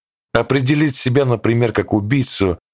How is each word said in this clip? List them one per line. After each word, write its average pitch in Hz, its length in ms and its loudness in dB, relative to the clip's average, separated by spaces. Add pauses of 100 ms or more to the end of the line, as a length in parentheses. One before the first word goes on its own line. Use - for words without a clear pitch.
(340)
Определить 135 600 0
себя, 131 280 0
например, 117 480 0
как - 200 -2
убийцу 104 640 -2 (160)